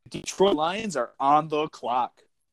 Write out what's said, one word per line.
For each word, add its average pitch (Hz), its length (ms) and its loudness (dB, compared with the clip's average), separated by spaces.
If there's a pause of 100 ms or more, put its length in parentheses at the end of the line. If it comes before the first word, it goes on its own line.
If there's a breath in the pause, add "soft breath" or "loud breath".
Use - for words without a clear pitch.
Detroit - 460 0
Lions 180 420 -4
are 120 220 -4
on 151 300 4
the 151 180 -2
clock. 120 560 -4 (300)